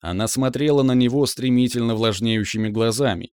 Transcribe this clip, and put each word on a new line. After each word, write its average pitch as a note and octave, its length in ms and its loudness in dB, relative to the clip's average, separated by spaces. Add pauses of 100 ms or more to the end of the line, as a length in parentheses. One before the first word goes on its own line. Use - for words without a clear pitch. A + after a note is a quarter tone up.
Она F#2 260 -4
смотрела C#3 560 0
на C3 100 2
него B2+ 320 2
стремительно B2 720 0
влажнеющими A2 720 0
глазами, A2 680 -2